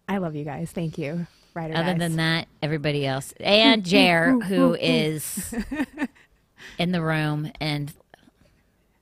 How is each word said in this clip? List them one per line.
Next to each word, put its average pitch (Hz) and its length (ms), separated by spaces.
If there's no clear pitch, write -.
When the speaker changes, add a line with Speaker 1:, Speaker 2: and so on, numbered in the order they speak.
Speaker 1:
I 196 100
love 160 180
you 147 80
guys. 156 260
Thank 165 260
you. 165 300
Ride 165 180
or 156 40
Speaker 2:
Other 170 160
Speaker 1:
dies. 175 60
Speaker 2:
than 165 180
that, 165 300
everybody 147 420
else. 135 360
And 220 440
Jer, 175 460
Speaker 1:
Ooh, 262 60
ooh, 240 60
Speaker 2:
who 196 120
Speaker 1:
ooh, 175 200
ooh. - 60
Speaker 2:
is 156 720
Speaker 1:
<laughs> - 560
Speaker 2:
in 175 140
the 175 100
room, 156 480
and 147 320